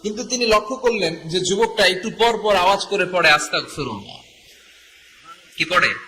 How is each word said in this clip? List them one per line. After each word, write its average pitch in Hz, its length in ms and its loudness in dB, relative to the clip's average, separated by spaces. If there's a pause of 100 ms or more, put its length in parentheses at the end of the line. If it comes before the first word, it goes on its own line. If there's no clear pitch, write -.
কিন্তু 214 220 -6
তিনি 240 220 -2
লক্ষ্য 220 300 2
করলেন 196 400 -2 (120)
যে 175 120 -2
যুবকটা 202 460 2
একটু 185 240 0
পর 220 320 2
পর 208 140 2
আওয়াজ 190 280 4
করে 185 220 -2
পড়ে, 170 240 2
"আস্তাগফিরুল্লাহ।" 143 840 -2 (1400)
কি 160 80 -4
পড়ে? 170 240 2 (200)